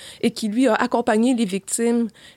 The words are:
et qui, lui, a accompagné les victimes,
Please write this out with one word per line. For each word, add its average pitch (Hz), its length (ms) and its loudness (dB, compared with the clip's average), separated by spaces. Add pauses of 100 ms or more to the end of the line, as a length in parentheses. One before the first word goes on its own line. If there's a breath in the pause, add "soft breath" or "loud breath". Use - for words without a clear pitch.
(200 loud breath)
et 233 120 0
qui, - 160 -6
lui, 240 200 2
a 214 60 4
accompagné 233 600 2
les 233 100 0
victimes, 233 640 -2 (280 loud breath)